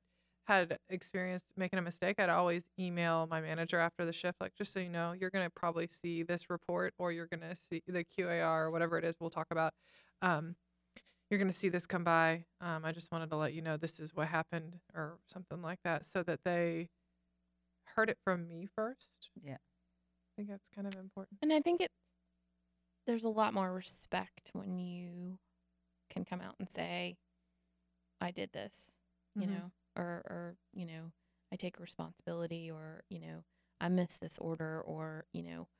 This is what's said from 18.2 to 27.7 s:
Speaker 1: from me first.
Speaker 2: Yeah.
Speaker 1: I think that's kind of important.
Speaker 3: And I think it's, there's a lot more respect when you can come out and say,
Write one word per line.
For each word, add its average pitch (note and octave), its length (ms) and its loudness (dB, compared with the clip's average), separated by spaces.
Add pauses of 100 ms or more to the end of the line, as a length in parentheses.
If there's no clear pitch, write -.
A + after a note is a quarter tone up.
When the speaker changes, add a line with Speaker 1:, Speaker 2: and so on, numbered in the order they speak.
Speaker 1:
from F3 220 2
me E3+ 200 -10
first. - 640 -6 (120)
Speaker 2:
Yeah. C#3 140 -10
Speaker 1:
I - 800 -20
think G#3 120 -8
that's G3 260 -14
kind G3 120 -6
of G3 100 -4
important. F#3+ 460 -12
Speaker 3:
And D4+ 100 6
I D#4 80 8
think F4 200 4
it's, - 140 0 (1120)
there's A#3 180 0
a A3+ 60 2
lot A3 240 4
more F#3 180 2
respect - 800 -4
when F#3 260 -6
you F3+ 600 -8 (720)
can F#3 140 -4
come F3+ 180 -6
out F#3 160 -12
and F#3 100 -6
say, F3 480 -4 (1040)